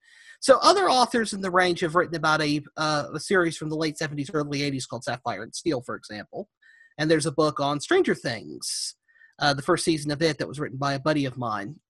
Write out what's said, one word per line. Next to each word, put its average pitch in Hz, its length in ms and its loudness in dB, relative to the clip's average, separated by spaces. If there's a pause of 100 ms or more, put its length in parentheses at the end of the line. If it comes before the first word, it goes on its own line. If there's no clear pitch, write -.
(400)
So 254 220 6
other 370 260 6
authors 240 460 2
in 196 80 -8
the 190 80 -4
range 180 300 4
have 160 160 0
written 170 200 2
about 156 280 2
a, 147 180 0 (160)
uh, 151 340 0
a 151 80 -6
series 170 380 0
from 156 120 -8
the 156 60 -6
late 156 220 -2
seventies, 147 340 -6
early 147 300 -2
eighties 139 240 -4
called 117 180 -12
Sapphire 120 380 -6
and - 140 -14
Steel, 143 260 -4
for 113 140 -10
example. 107 520 -12 (520)
And 156 100 0
there's 160 160 4
a 160 60 -2
book 151 280 0
on 143 200 -2
Stranger 339 340 2
Things, 92 800 -8 (460)
uh, 143 160 2
the 139 80 -6
first 170 200 2
season 147 280 0
of 143 100 -2
it 156 160 2
that - 100 -6
was 135 120 -10
written 131 180 -8
by 139 160 -2
a 135 60 -4
buddy 147 260 2
of 123 120 -6
mine. 113 400 -6 (120)